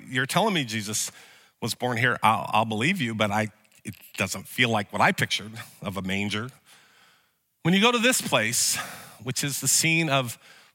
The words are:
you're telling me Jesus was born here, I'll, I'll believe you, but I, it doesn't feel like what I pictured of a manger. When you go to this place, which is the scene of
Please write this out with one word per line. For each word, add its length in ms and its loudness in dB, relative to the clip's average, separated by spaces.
you're 200 -2
telling 260 2
me 120 0
Jesus 460 -4
was 120 -4
born 220 -2
here, 260 2
I'll, 300 6
I'll 140 4
believe 340 0
you, 140 -2
but 160 0
I, 180 0
it 80 -10
doesn't 280 -4
feel 220 2
like 240 -2
what 80 0
I 120 4
pictured 400 -4
of 160 -8
a 60 -6
manger. 480 -4
When 100 4
you 80 4
go 100 6
to 80 2
this 220 2
place, 560 0
which 200 -6
is 200 -6
the 60 -2
scene 420 2
of 280 0